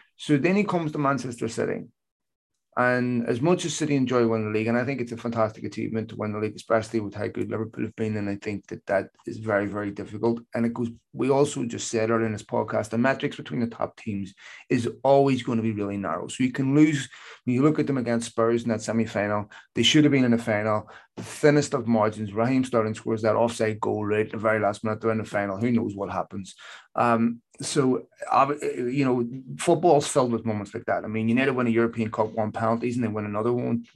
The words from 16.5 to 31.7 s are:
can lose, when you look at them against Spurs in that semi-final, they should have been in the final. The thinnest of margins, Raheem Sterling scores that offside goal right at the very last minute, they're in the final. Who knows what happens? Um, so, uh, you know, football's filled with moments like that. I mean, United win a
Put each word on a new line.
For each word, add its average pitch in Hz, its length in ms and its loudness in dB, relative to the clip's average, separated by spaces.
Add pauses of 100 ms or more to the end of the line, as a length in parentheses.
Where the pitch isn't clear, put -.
can 135 240 0
lose, 151 320 6 (360)
when 123 120 0
you 135 60 4
look 151 180 4
at 143 80 0
them 135 100 0
against 117 320 -2
Spurs 117 320 2
in 117 60 -4
that 110 140 0
semi-final, 104 680 -2 (240)
they 117 80 2
should 147 220 6
have 147 80 6
been 131 120 4
in 120 60 4
the 117 80 4
final. 107 500 0 (280)
The 117 80 -10
thinnest 147 500 2
of 120 140 -2
margins, 107 440 2
Raheem 127 300 2
Sterling 110 320 0
scores 113 280 -4
that 107 120 2
offside 110 460 0
goal 104 260 -2
right 107 200 2
at - 40 -14
the 113 80 -8
very 110 220 2
last 104 240 0
minute, 107 160 -2
they're 113 100 0
in 110 80 0
the 110 60 -4
final. 101 320 -4
Who 120 160 0
knows 107 240 0
what 95 160 -6
happens? 92 420 -8 (400)
Um, 117 460 2 (200)
so, 131 460 0 (240)
uh, 139 320 2
you 139 420 -2
know, 120 240 2 (300)
football's 160 480 4
filled 127 240 2
with 113 160 -2
moments 104 280 -4
like 110 100 -8
that. 92 200 -2
I 107 40 -8
mean, 110 200 0
United 131 240 4
win 123 140 0
a 113 40 2